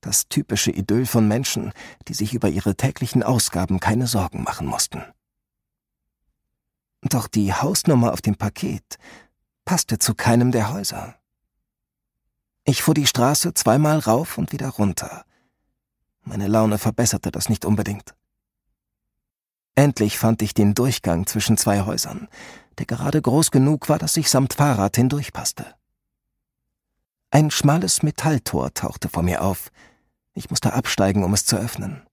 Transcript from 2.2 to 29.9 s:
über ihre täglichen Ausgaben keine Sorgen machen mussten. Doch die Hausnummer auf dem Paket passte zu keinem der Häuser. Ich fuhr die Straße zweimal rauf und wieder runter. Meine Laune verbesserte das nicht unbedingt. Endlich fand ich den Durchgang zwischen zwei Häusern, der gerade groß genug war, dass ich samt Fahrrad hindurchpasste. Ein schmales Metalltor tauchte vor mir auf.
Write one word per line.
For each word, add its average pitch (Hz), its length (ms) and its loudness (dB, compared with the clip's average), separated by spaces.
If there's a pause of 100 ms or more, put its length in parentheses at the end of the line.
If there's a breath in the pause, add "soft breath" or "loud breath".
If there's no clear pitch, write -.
über 101 160 0
ihre 98 260 -2
täglichen 131 460 -2
Ausgaben 95 580 0
keine 110 260 0
Sorgen 95 360 -2
machen - 240 -6
mussten. - 360 -6 (2000)
Doch - 260 -2
die 98 280 0
Hausnummer 139 580 2
auf - 80 -6
dem 104 160 0
Paket - 600 -6 (680 loud breath)
passte - 340 -2
zu - 160 0
keinem 123 380 4
der 110 180 0
Häuser. - 440 -8 (1500)
Ich - 180 2
fuhr 160 100 4
die 147 140 2
Straße 123 480 2
zweimal 151 460 4
rauf 123 360 0
und 87 160 -4
wieder 139 160 -6
runter. - 560 -4 (1000)
Meine 101 260 -6
Laune 110 280 2
verbesserte 110 540 0
das - 180 -6
nicht 107 160 0
unbedingt. 101 500 -2 (1600)
Endlich 131 440 2
fand 113 240 2
ich 104 120 -4
den 104 200 4
Durchgang 98 520 0
zwischen 107 300 0
zwei 101 260 2
Häusern, - 460 -6 (500 loud breath)
der - 80 -6
gerade 143 340 -2
groß 151 300 2
genug 143 380 4
war, 151 100 4
dass - 180 -2
ich 160 140 0
samt 135 240 2
Fahrrad 113 420 2
hindurchpasste. - 800 -2 (1600)
Ein 151 200 4
schmales 165 520 2
Metalltor 143 680 -2
tauchte - 360 -8
vor 85 160 -2
mir 90 180 0
auf. 95 280 -4 (640 soft breath)